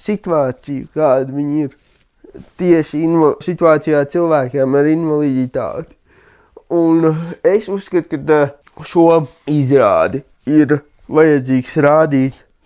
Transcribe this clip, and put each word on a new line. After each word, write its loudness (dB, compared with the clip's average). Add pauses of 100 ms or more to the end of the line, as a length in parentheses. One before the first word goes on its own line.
situāciju, -4
kāda 0
viņi -4
ir -12 (840)
tieši 0
inva-, 2
situācijā 0
cilvēkiem -2
ar 2
invaliditāti. -4 (720)
Un 2 (280)
es 0
uzskatu, -6
ka, 2
eh, -8
šo 2 (200)
izrādi 2 (240)
ir 0 (260)
vajadzīgs 0
rādīt 2 (320)